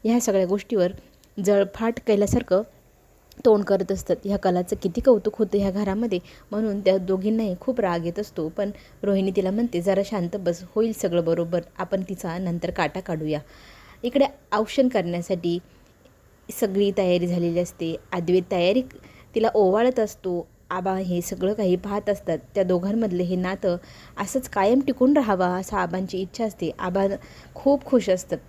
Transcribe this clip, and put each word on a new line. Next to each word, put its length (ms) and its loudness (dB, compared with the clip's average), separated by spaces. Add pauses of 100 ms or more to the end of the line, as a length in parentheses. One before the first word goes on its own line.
ह्या 160 4
सगळ्या 260 2
गोष्टीवर 460 0 (520)
जळफाट 500 2 (120)
केल्यासारखं 560 2 (800)
तोंड 200 6
करत 280 0
असतात. 320 -2
ह्या 120 -2
कलाचं 460 0
किती 180 -2
कौतुक 380 4
होतं 200 0
ह्या 120 2
घरामध्ये, 480 -2 (320)
म्हणून 300 -2
त्या 180 4
दोघींनाही 640 0
खूप 200 -2
राग 260 0
येत 120 -4
असतो. 300 -6
पण 220 -4 (320)
रोहिणी 340 2
तिला 140 0
म्हणते, 300 -2
"जरा 240 2
शांत 320 -4
बस, 280 -4 (100)
होईल 180 0
सगळं 320 0
बरोबर, 360 0 (180)
आपण 300 -4
तिचा 300 -8
नंतर 320 -4
काटा 300 0
काढूया." 400 -4 (640)
इकडे 220 2 (280)
औक्षण 360 0
करण्यासाठी 680 -2 (1000)
सगळी 380 2
तयारी 280 2
झालेली 340 0
असते. 360 -6 (160)
अद्वैत 380 2
तयारी, 320 2 (520)
तिला 200 2
ओवाळत 440 4
असतो. 500 -4 (220)
आबा 260 -2
हे 240 -2
सगळं 320 -4
काही 240 2
पाहत 340 -4
असतात. 280 -2 (160)
त्या 100 2
दोघांमधलं 580 0
हे 140 0
नातं 400 -2 (420)
असंच 300 -4
कायम 320 4
टिकून 360 4
राहावं 440 2
असं 160 -6
आबांची 420 -4
इच्छा 260 -6
असते. 340 -4
आबा 280 0 (480)
खूप 300 2
खुश 260 2
असतात 280 0 (100)